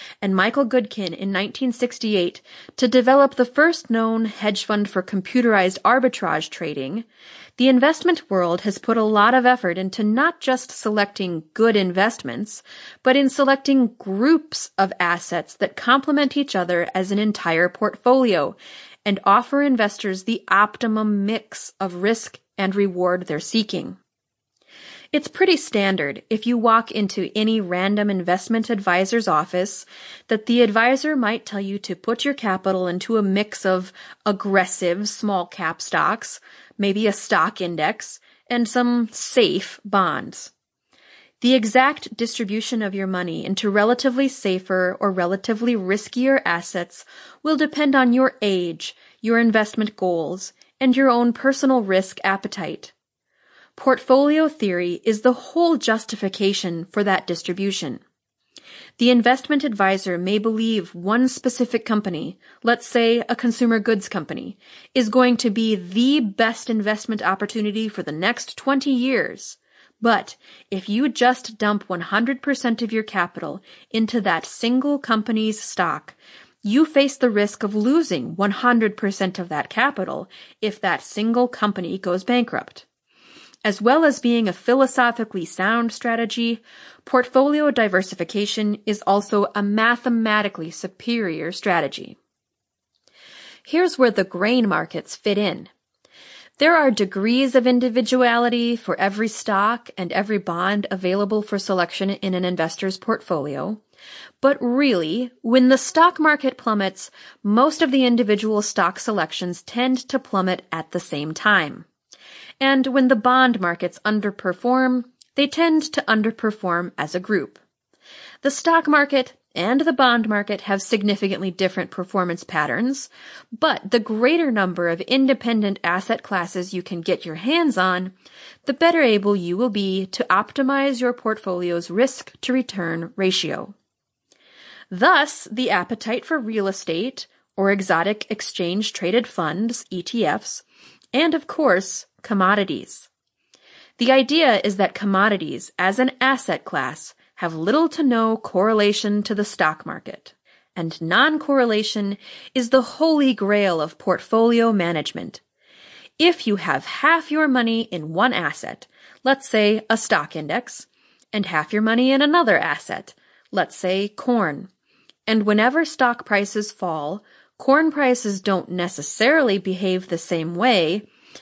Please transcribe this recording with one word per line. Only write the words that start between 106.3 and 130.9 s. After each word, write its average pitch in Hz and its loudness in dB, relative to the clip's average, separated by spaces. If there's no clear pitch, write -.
plummets, 202 -2
most 254 4
of 294 2
the 262 4
individual 214 2
stock 196 -2
selections 180 -4
tend 254 0
to 269 -2
plummet 185 -2
at 160 -10
the 180 -4
same 151 -8
time. 170 0
And 269 4
when 262 4
the 254 4
bond 247 4
markets 175 -4
underperform, 214 0
they 285 2
tend 320 2
to - -2
underperform 214 -2
as 151 -6
a 180 -2
group. 180 -4
The 277 0
stock 330 2
market 285 2
and 226 0
the 311 0
bond 240 2
market 208 -2
have 196 -2
significantly 196 -2
different 185 -4
performance 180 -4
patterns, 165 -4
but 285 0
the 240 4
greater 254 2
number 185 0
of 170 -2
independent 233 0
asset 185 -2
classes 185 -6
you 180 -6
can 175 -8
get 175 -2
your 160 -10
hands 277 0
on, 185 0
the 277 -2
better 330 4
able 208 4
you 175 -2
will 240 0
be 190 -2
to - -6
optimize 269 0